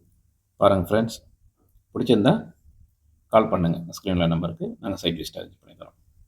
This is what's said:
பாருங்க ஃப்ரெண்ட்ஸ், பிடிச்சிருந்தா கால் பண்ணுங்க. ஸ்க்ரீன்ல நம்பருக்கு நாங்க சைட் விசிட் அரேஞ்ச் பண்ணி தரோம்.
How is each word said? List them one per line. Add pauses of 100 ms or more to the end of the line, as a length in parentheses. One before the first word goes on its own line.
(560)
பாருங்க
ஃப்ரெண்ட்ஸ், (760)
பிடிச்சிருந்தா (720)
கால்
பண்ணுங்க.
ஸ்க்ரீன்ல
நம்பருக்கு
நாங்க
சைட்
விசிட்
அரேஞ்ச்
பண்ணி
தரோம். (300)